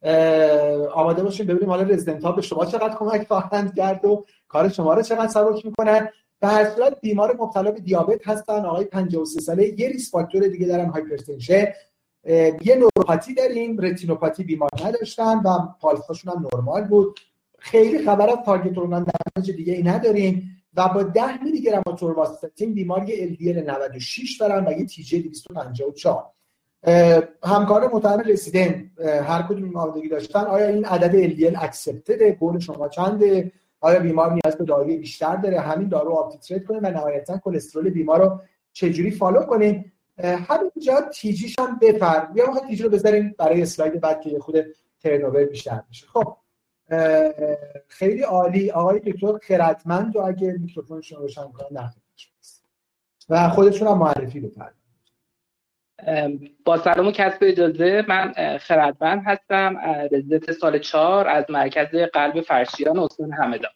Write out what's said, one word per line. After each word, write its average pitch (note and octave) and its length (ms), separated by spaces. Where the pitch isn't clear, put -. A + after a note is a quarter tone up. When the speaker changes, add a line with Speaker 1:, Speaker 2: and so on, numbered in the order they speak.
Speaker 1:
اه، D#3 840
آماده E3 360
باشیم G3 240
ببینیم F#3 240
حالا F#3 120
رزیدنت E3+ 420
ها F3 80
به F#3+ 100
شما E3+ 240
چقدر A3 280
کمک G#3+ 320
خواهند G3 500
کرد F#3+ 280
و G#3 200
کار E3 200
شما D#3+ 260
رو A3+ 80
چقدر A3+ 260
سبک G#3+ 380
می‌کنن. G#3+ 420
به G3+ 80
هر G#3+ 220
صورت C4 300
بیمار G#3+ 360
مبتلا G#3 340
به G#3+ 100
دیابت F#3 480
هستن، G#3+ 360
آقای F3 200
پنجاه F3+ 380
و - 20
سه D#3 160
ساله، G3 400
یه B3 80
ریسک C4 220
فاکتور F#3+ 380
دیگه F3+ 180
دارن F3 200
هایپرتنشن، D#3 800
اه، D#3+ 420
یه B3 100
نوروپاتی G#3+ 580
داریم، A#3 460
رتینوپاتی F3+ 640
بیمار D3+ 260
نداشتن A3 520
و F#3 220
پالس‌هاشون D#3+ 520
هم E3 220
نرمال C#3 300
بود. G3+ 360
خیلی A3+ 400
خبر G#3 320
از A#3+ 140
تارگت F3+ 340
ارگان F3 280
دمیج F#3+ 140
دیگه E3 220
ای F3+ 100
نداریم G3 800
و F3+ 140
با G3 140
ده B3+ 420
میلی D#4 180
گرم G#3 240
آتورواستاتین E3+ 880
بیمار F#3+ 340
یه G#3 140
ال F3+ 60
دی E3+ 240
ال D#3 180
نود C3+ 260
و B2+ 40
شش - 400
دارن G3 260
و D#3+ 60
یه F#3 140
تی E3+ 160
جی E3+ 200
دویست - 280
و F3 40
پنجاه C3+ 340
و C#3+ 40
چهار. C#3+ 320
اه، E3+ 400
همکار G#3 480
محترم G#3+ 280
رسیدن، F#3 760
اه، D#3 220
هر E3 220
کدوم F#3 340
آمادگی D#3 320
داشتن، D#3 320
آیا G3+ 260
این G#3 180
عدد F3 320
ال F3+ 100
دی D#3+ 200
ال E3+ 140
اکسپتده؟ G3+ 800
قول E3+ 180
شما D3 300
چنده؟ F#3+ 640
آیا E3+ 200
بیمار E3 320
نیاز D#3+ 260
به F3+ 60
داروی D3 320
بیشتر D#3+ 400
داره؟ F#3+ 240
همین D#3 280
دارو D#3+ 220
آپتیتریت F3 540
کنیم A3 200
و F#3+ 60
نهایتاً D3+ 480
کلسترول F3 520
بیمار D#3+ 300
رو F#3+ 200
چجوری F3 380
فالو G3+ 320
کنیم؟ G#3+ 500
اه، F3+ 160
همینجا C#4+ 640
تی G#3+ 200
جیش G#3+ 260
هم A#3+ 240
بفرم. E3+ 540
یا A#3+ 100
می‌خواید C4 220
تی A3 80
جی A3 60
رو A3+ 80
بذاریم G#3 480
برای E3+ 240
اسلاید E3 380
بعد D#3 200
که D#3 100
یه D3 80
خود D#3 260
ترنوور C#3+ 420
بیشتر B2+ 460
بشه. - 160
خب، - 300
اه، D#3 420
خیلی - 340
عالی. F#3 480
آقای F#3 300
دکتر G#3 420
خردمند F3 720
رو G3+ 120
اگه F#3 340
میکروفونشون D#3+ 580
رو C#3+ 60
روشن C#3+ 180
کنن C#3 320
در C3+ 60
خدمت - 360
شماست. - 480
و E3+ 200
خودشون G3 400
هم G3 100
معرفی C#3 420
بفرمایید. - 380
Speaker 2:
ام، D3 340
با E3 140
سلام F3 280
و G3+ 60
کسب F#3+ 280
اجازه، F3+ 680
من، F#3+ 280
اه، D3 220
خردمند D#3+ 680
هستم، G3 560
اه، D#3 200
رزیدنت D3 500
سال D#3+ 260
چهار E3 500
از D3 200
مرکز D3 460
قلب D3 280
فرشیان D3 580
استان D3+ 340
همدان. A#2+ 440